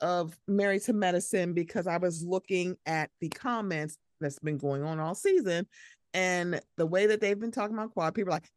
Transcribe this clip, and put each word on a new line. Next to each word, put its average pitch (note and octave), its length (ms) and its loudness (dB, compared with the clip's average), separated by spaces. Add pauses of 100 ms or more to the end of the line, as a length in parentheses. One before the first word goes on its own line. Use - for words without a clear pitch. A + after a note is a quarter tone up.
of F3 380 0 (100)
Married G3+ 340 2
to B3 100 0
Medicine F3+ 640 0
because E3+ 320 -2
I E3+ 100 0
was F3 280 0
looking F#3 600 -2
at D#3 260 -2 (100)
the E3+ 100 -4
comments F#3 680 -2 (240)
that's C#3+ 200 -4
been D3+ 180 -2
going C#3 240 0
on D#3 180 -2
all E3 140 -2
season. G3+ 520 2 (460)
And F3+ 480 0 (160)
the E3 100 2
way F#3 200 4
that G#3+ 140 2
they've G3+ 180 0
been A3+ 120 -4
talking A3 260 -4
about A3 160 -6
Quad, E3 220 -2
people F#3+ 160 -2
are E3+ 60 2
like, - 200 -14